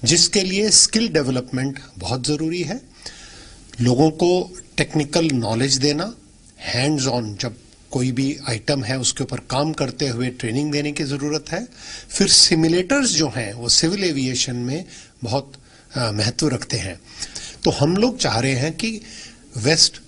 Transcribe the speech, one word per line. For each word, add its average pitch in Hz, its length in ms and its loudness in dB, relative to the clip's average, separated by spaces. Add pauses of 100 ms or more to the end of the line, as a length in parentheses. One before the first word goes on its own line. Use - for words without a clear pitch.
जिसके 170 380 4
लिए 196 280 2
स्किल - 380 4
डेवलपमेंट 135 680 -4 (200)
बहुत 123 280 -6
ज़रूरी 160 360 -4
है। 190 180 -6 (1000)
लोगों 127 300 6
को 180 480 0 (180)
टेक्निकल 156 540 0
नॉलेज 120 440 0
देना, 147 400 0 (640)
hands 135 360 0
on 110 280 -4
जब 117 160 -6 (340)
कोई 131 220 0
भी 135 260 -2 (100)
आइटम 127 360 -2
है 131 140 -2
उसके 127 260 -2
ऊपर 127 120 -8
काम 147 360 -2
करते 143 360 -4
हुए 123 200 -2
ट्रेनिंग 127 440 -2
देने 147 200 -2
की 147 120 -4
ज़रूरत 147 460 -4
है। 196 180 -6 (420)
फिर 196 180 2
सिमुलेटर्स 185 840 4
जो 160 180 0
हैं 107 260 -6
वो 120 140 -8
सिविल 190 360 4
एविएशन 131 520 0
में 131 280 -4 (400)
बहुत, 131 280 -2 (440)
अ, 120 160 0
महत्व 107 360 0
रखते - 280 -4
हैं। 90 240 -8 (640)
तो - 60 6
हम 156 260 2
लोग 233 220 2
चाह 113 220 0
रहे 135 140 2
हैं 139 180 -2
कि 220 280 -6 (560)
वेस्ट 139 520 2